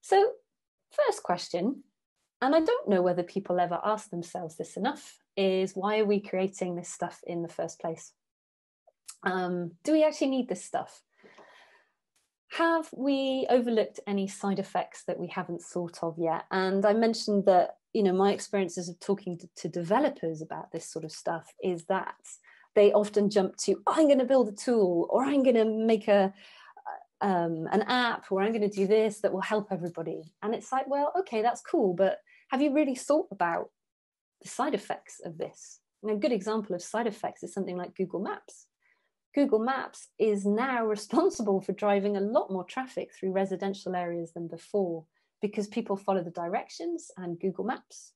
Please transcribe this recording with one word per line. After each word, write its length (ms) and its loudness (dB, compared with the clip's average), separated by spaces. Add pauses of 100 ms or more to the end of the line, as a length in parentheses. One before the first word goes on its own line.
So 300 6 (600)
first 320 0
question, 600 -2 (580)
and 140 2
I 40 8
don't 300 0
know 120 4
whether 220 2
people 360 -4
ever 240 0
ask 260 -2
themselves 480 -10
this 200 -10
enough, 420 -6 (180)
is 380 0
why 240 0
are 60 4
we 140 2
creating 560 -4
this 140 -10
stuff 360 -8
in 180 -6
the 60 -8
first 300 -8
place? 340 -10 (1080)
Um, 480 -4 (120)
do 100 0
we 100 4
actually 260 0
need 200 -2
this 140 -6
stuff? 380 -8 (1500)
Have 440 2
we 540 0
overlooked 560 2
any 220 -2
side 320 -2
effects 480 -6
that 120 -4
we 80 -6
haven't 340 -8
thought 420 -8
of 160 -6
yet? 320 0
And 340 2
I 80 6
mentioned 520 2
that, 320 6 (160)
you 100 2
know, 100 4
my 180 4
experiences 580 -4
of 100 -14
talking 400 -4
to, 180 -18
to 120 -6
developers 720 0
about 300 -12
this 140 -10
sort 200 -10
of 60 -12
stuff 400 -6 (120)
is 220 -2
that 300 -4 (600)
they 160 8
often 380 4
jump 280 0
to, 300 0
"Oh, 80 2
I'm 120 6
gonna 180 6
build 240 4
a 20 -10
tool," 580 2
or, 140 4
"I'm 200 2
gonna 220 6
make 420 2
a, 260 4 (880)
um, 500 0
an 120 2
app," 480 0
or, 100 2
"I'm 100 2
gonna 180 0
do 180 0
this 340 2
that 120 0
will 80 -4
help 300 -2
everybody." 720 -8
And 120 -4
it's 180 -8
like, 160 -2
well, 320 0
okay, 220 -4
that's 200 0
cool, 320 0
but 260 2 (300)
have 120 0
you 120 2
really 220 2
thought 360 0
about 400 -2 (720)
the 60 -18
side 280 -2
effects 460 -8
of 160 -12
this? 420 -12 (220)
And 100 -4
a 40 0
good 160 2
example 440 -2
of 60 -6
side 260 -4
effects 360 -8
is 100 -12
something 240 -4
like 180 -8
Google 240 -4
Maps. 480 -10 (680)
Google 260 4
Maps 500 -4 (100)
is 260 2
now 400 2
<laughs> 0 -
responsible 760 2
for 120 -4
driving 440 2
a 40 0
lot 300 0
more 120 -4
traffic 500 -8
through 180 -4
residential 640 -2
areas 380 -4
than 140 -8
before, 580 -4 (360)
because 260 -2
people 300 -4
follow 260 0
the 80 -8
directions 840 -6
and 220 -8
Google 260 -4
Maps 500 -10